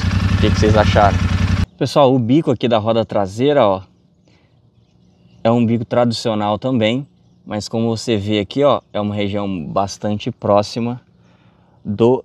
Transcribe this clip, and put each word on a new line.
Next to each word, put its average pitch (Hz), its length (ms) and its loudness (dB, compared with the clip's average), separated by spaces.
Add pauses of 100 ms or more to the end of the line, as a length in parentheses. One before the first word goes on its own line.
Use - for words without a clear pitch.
(340)
O - 80 0
que 104 80 2
que 98 100 0
vocês 107 160 4
acharam? 101 400 4 (600)
Pessoal, 139 360 4
o 131 40 2
bico 131 320 2
aqui 123 180 0
da 113 80 2
roda 110 260 0
traseira, 113 640 0
ó, 95 140 0 (1600)
é 113 80 2
um 120 140 2
bico 117 220 -2
tradicional 110 720 -2
também, 127 500 -2 (380)
mas 104 200 -8
como 117 220 -2
você 113 300 -2
vê 104 220 -2
aqui, 135 220 -4
ó, 131 200 2 (100)
é 101 80 -4
uma 104 140 -4
região 101 500 -4
bastante 101 680 -6
próxima 113 680 -2 (840)
do 117 420 2